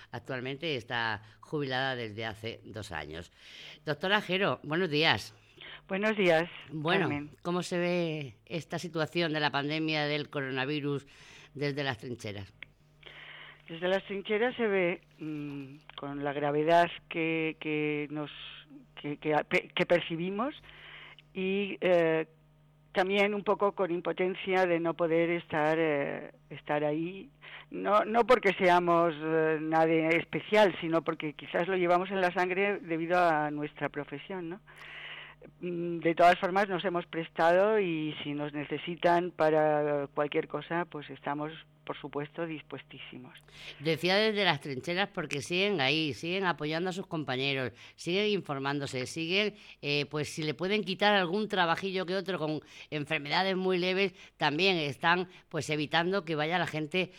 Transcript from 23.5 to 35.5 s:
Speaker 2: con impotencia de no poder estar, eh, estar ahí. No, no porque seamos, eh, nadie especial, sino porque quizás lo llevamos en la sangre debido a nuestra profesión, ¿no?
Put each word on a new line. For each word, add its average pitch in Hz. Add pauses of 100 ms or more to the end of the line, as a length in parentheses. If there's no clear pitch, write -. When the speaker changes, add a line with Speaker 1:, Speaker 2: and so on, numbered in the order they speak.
Speaker 2:
con 185
impotencia 185
de 170
no 165
poder 165
estar, 160
eh, 147 (180)
estar 151
ahí. 165 (420)
No, 190
no 226
porque 202
seamos, 175
eh, 160
nadie 160
especial, 170
sino 165
porque 156
quizás 175
lo 190
llevamos 180
en 190
la 180
sangre 185
debido 165
a 151
nuestra 147
profesión, 156
¿no? 185 (1000)